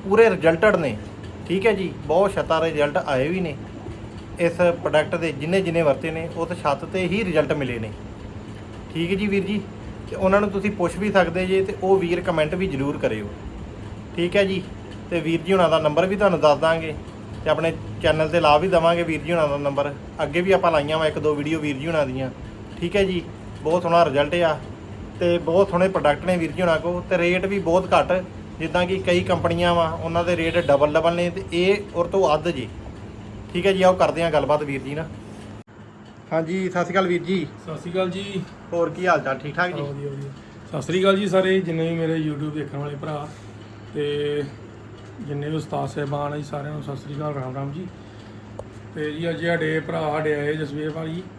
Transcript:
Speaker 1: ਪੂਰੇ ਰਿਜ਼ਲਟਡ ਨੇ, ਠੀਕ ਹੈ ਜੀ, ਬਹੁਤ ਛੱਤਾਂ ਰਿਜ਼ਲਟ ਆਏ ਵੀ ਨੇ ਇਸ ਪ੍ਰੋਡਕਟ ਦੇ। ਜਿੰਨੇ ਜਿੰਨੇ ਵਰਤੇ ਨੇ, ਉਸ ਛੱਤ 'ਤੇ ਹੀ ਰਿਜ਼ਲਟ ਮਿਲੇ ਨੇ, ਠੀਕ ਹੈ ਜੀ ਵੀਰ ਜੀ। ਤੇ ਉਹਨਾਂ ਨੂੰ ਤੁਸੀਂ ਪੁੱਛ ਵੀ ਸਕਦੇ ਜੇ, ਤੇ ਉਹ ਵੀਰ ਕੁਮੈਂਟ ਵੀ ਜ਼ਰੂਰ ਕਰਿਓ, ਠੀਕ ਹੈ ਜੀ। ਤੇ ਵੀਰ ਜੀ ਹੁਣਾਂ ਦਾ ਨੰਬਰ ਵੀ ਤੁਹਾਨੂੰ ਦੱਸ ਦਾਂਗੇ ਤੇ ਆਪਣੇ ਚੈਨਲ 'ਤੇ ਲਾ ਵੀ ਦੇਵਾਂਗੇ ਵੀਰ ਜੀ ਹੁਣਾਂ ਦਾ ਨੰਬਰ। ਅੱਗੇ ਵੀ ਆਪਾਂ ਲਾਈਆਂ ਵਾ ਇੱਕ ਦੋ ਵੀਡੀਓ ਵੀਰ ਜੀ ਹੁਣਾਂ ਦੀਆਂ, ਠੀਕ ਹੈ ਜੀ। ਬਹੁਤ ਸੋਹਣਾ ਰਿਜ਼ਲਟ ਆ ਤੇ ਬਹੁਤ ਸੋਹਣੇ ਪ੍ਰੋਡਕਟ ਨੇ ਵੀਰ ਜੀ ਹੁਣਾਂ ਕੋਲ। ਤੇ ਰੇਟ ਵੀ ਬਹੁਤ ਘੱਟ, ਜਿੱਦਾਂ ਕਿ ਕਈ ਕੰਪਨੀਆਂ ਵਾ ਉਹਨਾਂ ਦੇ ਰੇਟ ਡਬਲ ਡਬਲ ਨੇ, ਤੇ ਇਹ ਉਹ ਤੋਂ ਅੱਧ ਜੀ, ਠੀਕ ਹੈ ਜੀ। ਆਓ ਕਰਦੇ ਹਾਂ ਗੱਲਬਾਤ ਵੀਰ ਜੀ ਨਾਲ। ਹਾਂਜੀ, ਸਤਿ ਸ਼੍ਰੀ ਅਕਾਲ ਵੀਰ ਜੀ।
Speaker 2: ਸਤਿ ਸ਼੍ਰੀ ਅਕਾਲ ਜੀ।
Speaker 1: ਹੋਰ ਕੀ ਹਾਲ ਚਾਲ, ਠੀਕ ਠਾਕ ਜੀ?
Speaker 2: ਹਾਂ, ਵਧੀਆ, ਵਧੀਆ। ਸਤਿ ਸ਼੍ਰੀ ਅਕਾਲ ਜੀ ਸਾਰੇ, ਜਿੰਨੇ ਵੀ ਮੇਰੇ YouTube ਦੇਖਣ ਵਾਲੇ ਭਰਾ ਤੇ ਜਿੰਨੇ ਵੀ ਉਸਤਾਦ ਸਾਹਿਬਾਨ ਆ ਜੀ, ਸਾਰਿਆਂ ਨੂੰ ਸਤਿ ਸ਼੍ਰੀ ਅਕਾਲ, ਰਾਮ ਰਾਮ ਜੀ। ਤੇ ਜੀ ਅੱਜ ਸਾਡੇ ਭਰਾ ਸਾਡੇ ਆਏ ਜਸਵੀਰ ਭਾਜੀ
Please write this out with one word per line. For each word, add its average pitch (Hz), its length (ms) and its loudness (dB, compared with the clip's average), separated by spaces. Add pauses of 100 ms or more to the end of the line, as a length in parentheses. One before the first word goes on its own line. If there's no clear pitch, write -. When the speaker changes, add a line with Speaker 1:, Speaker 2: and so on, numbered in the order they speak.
Speaker 1:
ਪੂਰੇ 220 260 8
ਰਿਜ਼ਲਟਡ 165 460 4
ਨੇ, 143 200 0 (520)
ਠੀਕ 190 180 0
ਹੈ 220 60 6
ਜੀ, 190 200 0 (140)
ਬਹੁਤ 185 300 4
ਛੱਤਾਂ 160 260 2
ਰਿਜ਼ਲਟ 147 360 2
ਆਏ 135 300 0
ਵੀ 180 120 -2
ਨੇ 160 160 -4 (840)
ਇਸ 170 140 2
ਪ੍ਰੋਡਕਟ 170 640 2
ਦੇ। 165 160 -2
ਜਿੰਨੇ 151 300 0
ਜਿੰਨੇ 170 200 0
ਵਰਤੇ 160 300 2
ਨੇ, 160 240 -6
ਉਸ 165 140 -4 (120)
ਛੱਤ 185 240 0
'ਤੇ 185 220 -2
ਹੀ 202 180 0
ਰਿਜ਼ਲਟ 151 280 2
ਮਿਲੇ 127 260 -2
ਨੇ, 110 120 -6 (1000)
ਠੀਕ 170 180 -2
ਹੈ 196 40 2
ਜੀ 208 120 0
ਵੀਰ 196 160 2
ਜੀ। 202 160 -2 (500)
ਤੇ - 60 -8
ਉਹਨਾਂ 196 260 4
ਨੂੰ 202 80 0
ਤੁਸੀਂ 196 220 -2
ਪੁੱਛ 170 260 0
ਵੀ 202 140 -2
ਸਕਦੇ 185 340 4
ਜੇ, 190 180 2
ਤੇ 190 200 -4
ਉਹ 190 140 6
ਵੀਰ 170 240 0
ਕੁਮੈਂਟ 160 340 0
ਵੀ 190 120 0
ਜ਼ਰੂਰ 139 300 -2
ਕਰਿਓ, 110 300 -2 (880)
ਠੀਕ 175 200 0
ਹੈ 202 80 6
ਜੀ। 190 180 0 (480)
ਤੇ 175 100 0
ਵੀਰ 160 220 0
ਜੀ 175 120 0
ਹੁਣਾਂ 175 160 6
ਦਾ 160 100 6
ਨੰਬਰ 156 260 4
ਵੀ 190 100 0
ਤੁਹਾਨੂੰ 190 240 4
ਦੱਸ 143 200 6
ਦਾਂਗੇ 160 360 0 (480)
ਤੇ 156 60 0
ਆਪਣੇ 160 240 2 (280)
ਚੈਨਲ 156 280 4
'ਤੇ 170 100 4
ਲਾ 151 180 8
ਵੀ 170 100 4
ਦੇਵਾਂਗੇ 170 360 4
ਵੀਰ 156 180 -2
ਜੀ 156 100 -4
ਹੁਣਾਂ 160 160 4
ਦਾ 143 120 0
ਨੰਬਰ। 143 340 0 (300)
ਅੱਗੇ 151 180 0
ਵੀ 190 100 2
ਆਪਾਂ 170 200 6
ਲਾਈਆਂ 151 260 2
ਵਾ 160 100 2
ਇੱਕ 151 120 0
ਦੋ 151 160 2
ਵੀਡੀਓ 151 240 -2
ਵੀਰ 147 180 -2
ਜੀ 143 100 -6
ਹੁਣਾਂ 156 200 2
ਦੀਆਂ, 131 220 -4 (500)
ਠੀਕ 175 160 -4
ਹੈ 202 80 4
ਜੀ। 185 200 0 (380)
ਬਹੁਤ 160 200 2
ਸੋਹਣਾ 170 240 6
ਰਿਜ਼ਲਟ 147 300 2
ਆ 165 220 2 (640)
ਤੇ 175 200 4
ਬਹੁਤ 170 300 4
ਸੋਹਣੇ 175 180 4
ਪ੍ਰੋਡਕਟ 175 380 2
ਨੇ 180 120 2
ਵੀਰ 165 140 -2
ਜੀ 175 100 -4
ਹੁਣਾਂ 165 180 4
ਕੋਲ। 175 300 -2
ਤੇ 185 80 2
ਰੇਟ 175 280 2
ਵੀ 196 160 0
ਬਹੁਤ 180 320 2
ਘੱਟ, 180 280 4 (380)
ਜਿੱਦਾਂ 170 260 0
ਕਿ 185 200 -2
ਕਈ 180 180 4
ਕੰਪਨੀਆਂ 175 520 2
ਵਾ 170 180 4
ਉਹਨਾਂ 165 300 0
ਦੇ 175 140 2
ਰੇਟ 165 200 0 (100)
ਡਬਲ 143 260 6
ਡਬਲ 165 220 4
ਨੇ, 175 140 2
ਤੇ 185 220 -6
ਇਹ 196 440 2
ਉਹ 170 100 2
ਤੋਂ 170 280 4
ਅੱਧ 156 160 0
ਜੀ, 131 180 -4 (840)
ਠੀਕ 175 120 0
ਹੈ 196 80 6
ਜੀ। 190 100 2
ਆਓ 185 120 8
ਕਰਦੇ 165 280 2
ਹਾਂ 165 80 2
ਗੱਲਬਾਤ 147 320 2
ਵੀਰ 135 180 -4
ਜੀ 135 140 -8
ਨਾਲ। 156 120 -6 (1300)
ਹਾਂਜੀ, 175 360 0
ਸਤਿ 175 140 0
ਸ਼੍ਰੀ 170 100 -4
ਅਕਾਲ 190 140 4
ਵੀਰ 175 160 0
ਜੀ। 170 220 0 (180)
Speaker 2:
ਸਤਿ 156 140 -10
ਸ਼੍ਰੀ 175 140 -10
ਅਕਾਲ 185 180 0
ਜੀ। 196 320 -6 (320)
Speaker 1:
ਹੋਰ 165 160 2
ਕੀ 180 180 -2
ਹਾਲ 160 140 4
ਚਾਲ, 131 180 -2
ਠੀਕ 143 160 -8
ਠਾਕ 180 160 0
ਜੀ? 147 100 -6
Speaker 2:
ਹਾਂ, 143 60 -4
ਵਧੀਆ, 143 220 -8
ਵਧੀਆ। 139 200 -10 (380)
ਸਤਿ 151 140 -6
ਸ਼੍ਰੀ 170 200 0
ਅਕਾਲ 196 160 6
ਜੀ 202 100 0
ਸਾਰੇ, 190 320 4
ਜਿੰਨੇ 165 300 -2
ਵੀ 170 60 -2
ਮੇਰੇ 165 240 0
YouTube 151 340 -4
ਦੇਖਣ 143 240 -6
ਵਾਲੇ 143 180 -6
ਭਰਾ 151 320 -6 (640)
ਤੇ 147 500 -2 (760)
ਜਿੰਨੇ 143 300 -6
ਵੀ 156 60 -2
ਉਸਤਾਦ 143 340 -4
ਸਾਹਿਬਾਨ 143 440 -4
ਆ 147 40 -6
ਜੀ, 147 60 -6
ਸਾਰਿਆਂ 139 300 -8
ਨੂੰ 123 100 -8
ਸਤਿ 139 140 -8
ਸ਼੍ਰੀ 143 180 -10
ਅਕਾਲ, 151 180 -4
ਰਾਮ 127 220 -6
ਰਾਮ 139 160 -6
ਜੀ। 170 160 -8 (1080)
ਤੇ 151 160 -4
ਜੀ 165 180 -4
ਅੱਜ 165 160 -4
ਸਾਡੇ 156 340 0
ਭਰਾ 160 220 -4 (100)
ਸਾਡੇ 156 240 0
ਆਏ 147 200 -2
ਜਸਵੀਰ 151 360 -6
ਭਾਜੀ 160 320 -6 (160)